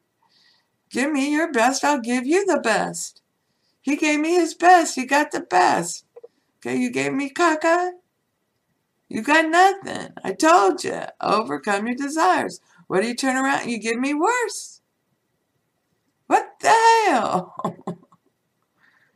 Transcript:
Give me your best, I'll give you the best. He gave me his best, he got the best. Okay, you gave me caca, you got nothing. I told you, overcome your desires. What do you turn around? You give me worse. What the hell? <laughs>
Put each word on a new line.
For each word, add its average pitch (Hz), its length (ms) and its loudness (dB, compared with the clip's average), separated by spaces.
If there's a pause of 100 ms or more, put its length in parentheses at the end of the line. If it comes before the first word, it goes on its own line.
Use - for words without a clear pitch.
(880)
Give 277 200 -2
me 285 220 -2
your 320 200 0
best, 262 340 0
I'll 285 160 0
give 247 240 -4
you 370 200 0
the 311 140 0
best. 180 600 -4 (600)
He 277 140 -4
gave 302 240 0
me 320 140 0
his 330 200 2
best, 339 420 4
he 254 100 -6
got 294 260 0
the - 80 -4
best. - 640 0 (520)
Okay, 123 180 -8
you 127 160 -2
gave 139 220 -2
me 277 180 -4
caca, 339 600 0 (1160)
you 220 140 -8
got 311 280 2
nothing. 381 600 2 (120)
I 196 120 -6
told - 500 4
you, - 200 -6 (180)
overcome 208 680 -2
your 247 80 -4
desires. 285 640 -2 (280)
What 185 140 0
do 220 60 -2
you 240 80 -6
turn 262 220 -2
around? 269 320 -2
You 233 100 -4
give 226 180 -4
me 269 160 -2
worse. 427 680 -4 (1500)
What 359 220 2 (100)
the - 160 2 (320)
hell? 208 560 -2
<laughs> - 380 -10 (1160)